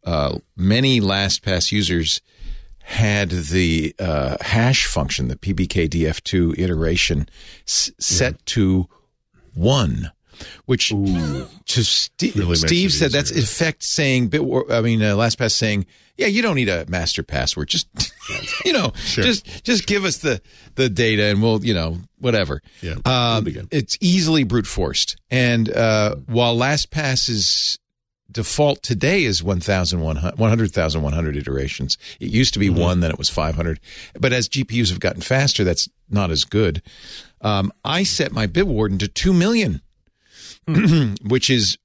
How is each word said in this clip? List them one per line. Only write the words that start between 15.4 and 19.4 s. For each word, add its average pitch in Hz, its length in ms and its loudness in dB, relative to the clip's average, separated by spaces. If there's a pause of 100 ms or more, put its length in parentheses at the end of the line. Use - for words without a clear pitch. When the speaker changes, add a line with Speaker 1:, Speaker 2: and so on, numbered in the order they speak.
Speaker 1:
saying, 104 320 0 (320)
"Yeah, 226 120 0
you 202 120 2
don't 220 160 2
need 117 140 0
a 85 180 -2
master 85 340 -2
password. 73 460 -4
Just, - 200 -2 (440)
<laughs> - 320 -8
you 370 80 2
know, 175 220 0 (100)
Speaker 2:
Sure. - 200 -2
Speaker 1:
just, - 400 -2